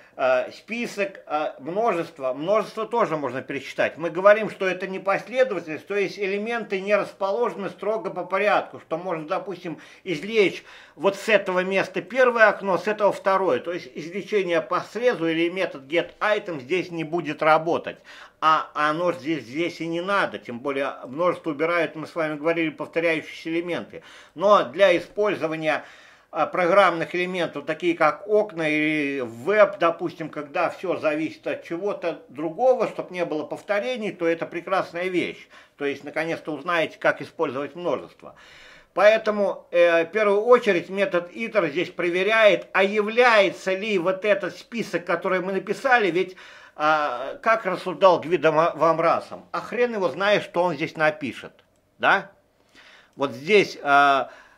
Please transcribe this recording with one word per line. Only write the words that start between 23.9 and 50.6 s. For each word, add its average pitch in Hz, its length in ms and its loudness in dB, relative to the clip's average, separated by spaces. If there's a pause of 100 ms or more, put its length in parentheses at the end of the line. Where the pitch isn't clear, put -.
Но 185 300 4
для 175 300 4
использования, 160 880 -2 (480)
а, 156 140 -2
программных 175 720 4
элементов, 180 500 -4
такие 165 300 0
как 156 320 2
окна 180 420 0
или 151 520 0
веб, 131 580 2
допустим, 165 500 -2
когда 147 400 -4
всё 170 260 -4
зависит 151 520 -4
от 139 160 -6
чего-то 175 680 -6
другого, 180 580 2
чтоб - 220 -8
не 180 160 -4
было 147 180 -4
повторений, 208 680 -4
то 170 160 -4
это 165 180 0
прекрасная 175 640 -4
вещь. 147 400 -4 (280)
То 143 100 -4
есть, 139 180 -4
наконец-то 156 500 -6
узнаете, 156 460 -2
как 147 240 2
использовать 139 500 -4
множество. 117 600 -6 (580)
Поэтому, 208 800 2
э, 165 340 6
в 165 60 -10
первую 208 300 2
очередь 220 480 4
метод 190 420 -2
iter 220 400 -2
здесь 160 180 -4
проверяет, 185 840 2
а 190 100 4
является 208 880 2
ли 202 240 -2
вот 185 260 -2
этот 196 320 0
список, 190 500 -6
который 185 340 0
мы 185 120 -4
написали, 202 600 2
ведь, 180 240 -2 (400)
а, 147 640 0
как 220 240 0
рассуждал 175 560 4
Гвидо 156 300 2
Ма-, 160 240 4
Вамрасом, 156 760 0
а 170 100 -6
хрен 233 340 -2
его 185 140 0
знает, 190 340 2
что - 180 -2